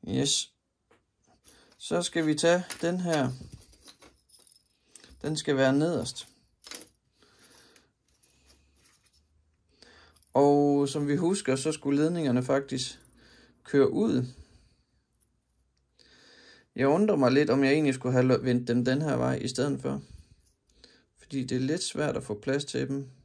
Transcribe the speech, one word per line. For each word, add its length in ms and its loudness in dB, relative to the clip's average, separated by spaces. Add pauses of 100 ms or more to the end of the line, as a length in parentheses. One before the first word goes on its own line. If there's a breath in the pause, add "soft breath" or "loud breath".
Yes. 440 -2 (1300 soft breath)
Så 240 -4
skal 240 -2
vi 80 2
tage 300 2 (160)
den 200 -2
her. 300 0 (1900 loud breath)
Den 140 -4
skal 200 -2
være 160 4
nederst. 560 -2 (4000 soft breath)
Og 540 4
som 200 -4
vi 80 0
husker, 400 0
så 160 -2
skulle 300 0
ledningerne 400 0
faktisk 580 -4 (640 soft breath)
køre 280 4
ud. 340 0 (2500 soft breath)
Jeg 120 2
undrer 280 4
mig 160 4
lidt, 180 4
om 140 4
jeg 80 4
egentlig 220 2
skulle 180 -4
have 140 4
lo-, 160 2
vendt 260 0
dem 160 0
den 180 0
her 140 -2
vej 180 0
i 140 -6
stedet 340 -4
for. 200 -6 (1120 soft breath)
Fordi 280 -8
det 120 -4
er 40 0
lidt 220 -2
svært 340 -4
at 80 -6
få 160 -8
plads 240 -4
til 240 -6
dem. 220 -6 (140)